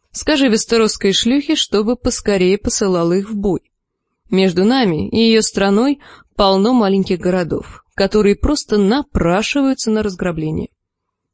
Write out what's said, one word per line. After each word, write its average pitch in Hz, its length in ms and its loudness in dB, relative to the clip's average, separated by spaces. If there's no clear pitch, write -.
«Скажи 277 380 0
вестеросской 220 640 0
шлюхе, 277 420 0
чтобы 214 400 -2
поскорее 196 640 0
посылала 180 560 -2
их 202 160 -2
в 220 80 -8
бой. 196 340 -4
Между 185 360 2
нами 220 420 0
и - 100 -4
ее 220 240 4
страной 214 580 0
полно 196 380 2
маленьких 196 460 0
городов, 180 640 -4
которые 202 400 2
просто 285 420 -2
напрашиваются 214 1160 0
на 214 120 0
разграбление. 175 640 -6